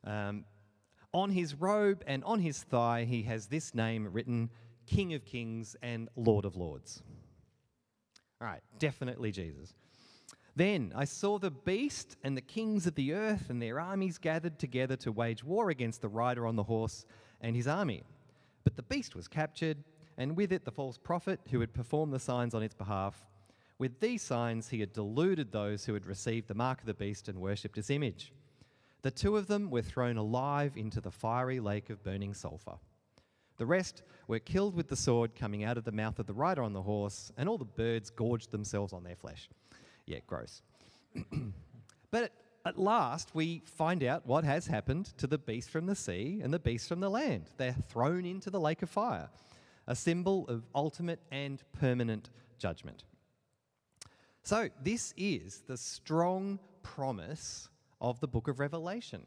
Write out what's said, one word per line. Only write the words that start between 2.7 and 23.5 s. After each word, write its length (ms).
he 180
has 240
this 280
name 360
written, 400
King 280
of 100
Kings 580
and 340
Lord 280
of 120
Lords. 460
All 80
right, 140
definitely 520
Jesus. 420
Then 400
I 80
saw 340
the 120
beast 760
and 100
the 60
kings 460
of 80
the 180
earth 380
and 100
their 180
armies 380
gathered 420
together 380
to 160
wage 320
war 240
against 320
the 80
rider 380
on 100
the 80
horse 400
and 120
his 140
army. 340
But 100
the 80
beast 320
was 140
captured, 560
and 180
with 180
it 120
the 80
false 240
prophet 440
who 100
had 140
performed 400
the 40
signs 360
on 80
its 120
behalf. 520